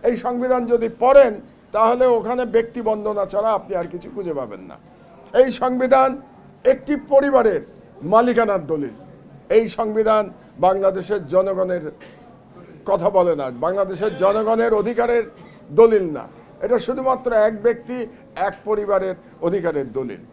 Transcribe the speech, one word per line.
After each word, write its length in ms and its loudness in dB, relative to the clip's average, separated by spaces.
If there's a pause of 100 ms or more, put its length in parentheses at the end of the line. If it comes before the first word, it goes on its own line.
এই 140 0
সংবিধান 480 -2
যদি 240 -2 (100)
পড়েন, 420 6 (300)
তাহলে 340 2
ওখানে 400 0
ব্যক্তি 360 -2
বন্দনা 440 -2
ছাড়া 260 -2
আপনি 240 -4
আর 100 -4
কিছু 300 -12
খুঁজে 180 -6
পাবেন 260 -8
না। 160 -18 (640)
এই 120 4
সংবিধান 720 0 (420)
একটি 320 0
পরিবারের 640 2 (400)
মালিকানার 680 2
দলিল। 280 -6 (540)
এই 200 4
সংবিধান 600 0 (300)
বাংলাদেশের 680 0
জনগণের 640 -2 (920)
কথা 240 0
বলে 260 2
না, 160 -6
বাংলাদেশের 680 -4
জনগণের 560 0
অধিকারের 500 0 (480)
দলিল 320 6
না। 240 -6 (340)
এটা 180 0
শুধুমাত্র 540 -2
এক 300 2
ব্যক্তি, 420 -2 (300)
এক 180 -4 (120)
পরিবারের 500 -2 (260)
অধিকারের 520 -2
দলিল। 260 -8 (140)